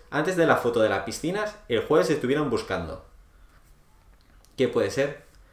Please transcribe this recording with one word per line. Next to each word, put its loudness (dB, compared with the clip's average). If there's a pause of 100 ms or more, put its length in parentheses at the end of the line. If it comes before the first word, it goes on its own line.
(120)
Antes 0
de 6
la 6
foto 0
de 4
las -2
piscinas, -6 (100)
el 0
jueves 2
estuvieron 0
buscando. -4 (1500)
¿Qué 0
puede 0
ser? -4 (300)